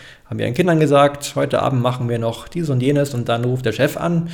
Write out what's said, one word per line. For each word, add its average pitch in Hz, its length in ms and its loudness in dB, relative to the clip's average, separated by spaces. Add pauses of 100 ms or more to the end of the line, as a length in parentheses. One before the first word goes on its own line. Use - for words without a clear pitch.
(260)
haben 110 120 -8
ihren 110 140 -2
Kindern 170 280 2
gesagt, 143 540 2
„Heute 139 280 0
Abend 127 180 0
machen 123 300 -2
wir 117 80 -2
noch 113 280 -4
dies 170 220 -4
und 127 140 0
jenes“, 143 320 2
und 120 160 -2
dann 117 160 0
ruft 127 180 -2
der 113 80 0
Chef - 240 0
an, 170 360 0